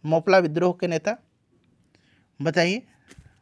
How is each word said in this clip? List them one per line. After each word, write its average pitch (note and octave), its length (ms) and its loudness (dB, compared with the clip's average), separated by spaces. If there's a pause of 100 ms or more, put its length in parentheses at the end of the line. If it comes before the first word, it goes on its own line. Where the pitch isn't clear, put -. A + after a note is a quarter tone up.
मोपला E3 340 2
विद्रोह E3+ 440 0
के F3+ 60 -4
नेता F3 280 -4 (1200)
बताइए, F3 420 -2 (600)